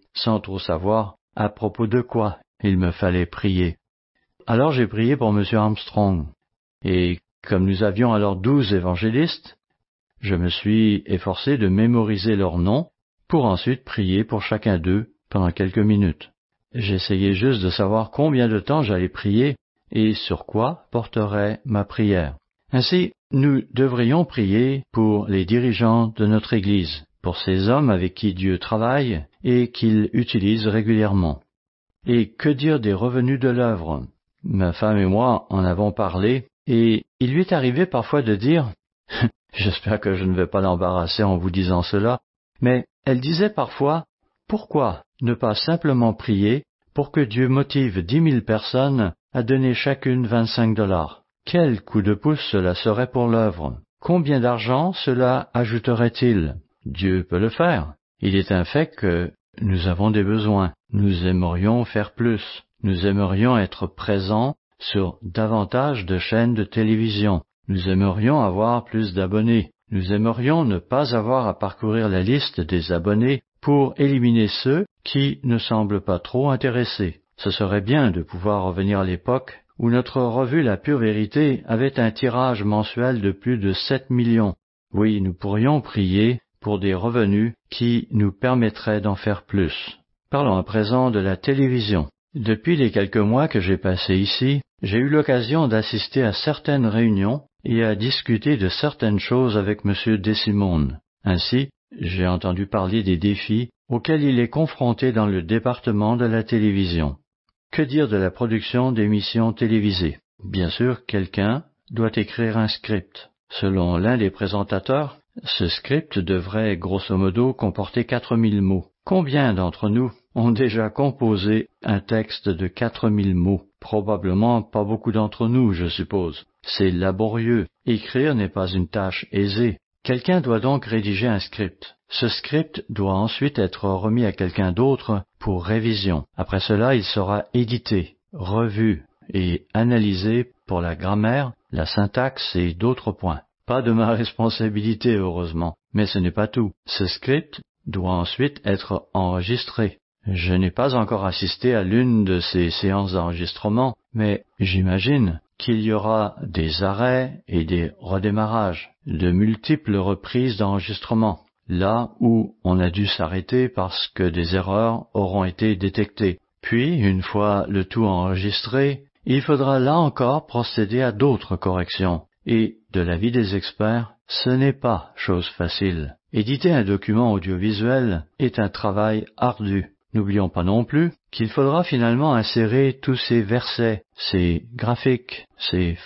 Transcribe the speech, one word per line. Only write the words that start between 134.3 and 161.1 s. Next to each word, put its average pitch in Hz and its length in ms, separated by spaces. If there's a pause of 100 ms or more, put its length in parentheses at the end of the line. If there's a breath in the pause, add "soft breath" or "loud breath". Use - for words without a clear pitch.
quelqu'un 92 400
d'autre 117 520 (140)
pour 90 260
révision. 101 600 (120)
Après 92 240
cela, 110 340
il 107 100
sera 101 400 (100)
édité, 113 640 (160)
revu 107 720 (280)
et 90 420
analysé 110 720 (200)
pour 90 140
la 85 140
grammaire, 110 580 (200)
la 78 140
syntaxe 123 680
et 87 200
d'autres 113 380
points. 87 280 (260)
Pas 127 160
de 117 80
ma 113 220
responsabilité, 110 1040
heureusement, 85 580 (180)
mais 104 140
ce 101 140
n'est 87 100
pas 104 160
tout. 107 260 (140)
Ce - 200
script - 540 (260)
doit 90 260
ensuite 123 520
être 98 480
enregistré. 95 880 (260)
Je 90 300
n'ai 92 160
pas 123 240
encore 104 300
assisté 98 500
à 107 80
l'une 110 420
de 92 140
ces 87 320
séances 98 420
d'enregistrement, 90 840 (180)
mais 107 300 (160)
j'imagine 95 800 (180)
qu'il 113 220
y 110 120
aura 107 500
des 82 400
arrêts 127 640
et 82 160
des 85 340
redémarrages, 104 920 (160)
de 87 240
multiples 107 640
reprises 101 600
d'enregistrement, 101 840 (280)